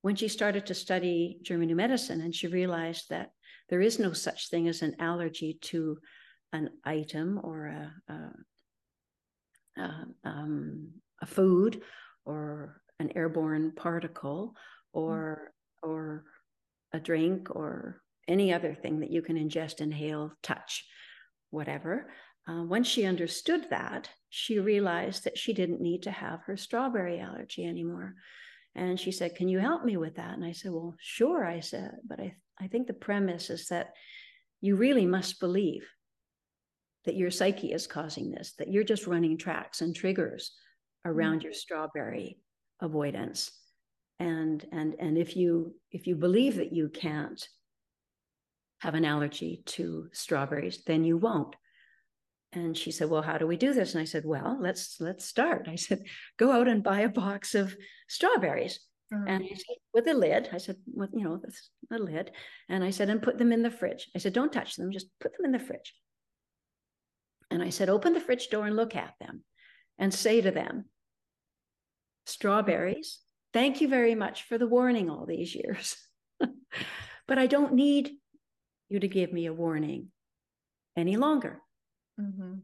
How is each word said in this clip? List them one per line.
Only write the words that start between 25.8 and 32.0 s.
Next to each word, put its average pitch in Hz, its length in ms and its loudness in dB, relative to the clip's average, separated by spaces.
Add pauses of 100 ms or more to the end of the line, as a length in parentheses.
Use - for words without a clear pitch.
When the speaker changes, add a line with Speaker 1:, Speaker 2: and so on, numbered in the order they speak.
Speaker 1:
need 175 220 0
to 202 80 -6
have 170 320 -8
her 196 140 -8
strawberry 214 640 -2
allergy - 440 -10
anymore. 175 500 -6 (600)
And 185 260 -2
she 185 120 -4
said, 175 240 -4
"Can 180 120 0
you 185 100 2
help 277 260 0
me 214 120 0
with 160 200 -4
that?" 175 180 -10
And 175 100 -6
I 170 80 -6
said, 180 200 -8
"Well, 165 280 -6
sure," 277 440 2
I 170 160 -2
said, - 320 -8 (120)